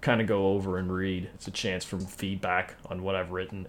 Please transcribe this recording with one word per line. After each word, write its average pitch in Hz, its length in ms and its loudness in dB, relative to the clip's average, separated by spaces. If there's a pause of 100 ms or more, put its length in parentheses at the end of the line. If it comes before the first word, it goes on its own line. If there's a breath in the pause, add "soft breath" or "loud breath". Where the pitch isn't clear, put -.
kind 120 180 6
of 110 60 2
go 98 220 4
over 95 300 2
and 92 140 0
read. 92 420 0
It's - 140 -12
a - 20 -8
chance 92 340 -2
for 98 140 -4
feedback 92 760 0 (120)
on 90 160 -6
what 98 120 0
I've 90 160 0
written. 92 380 -6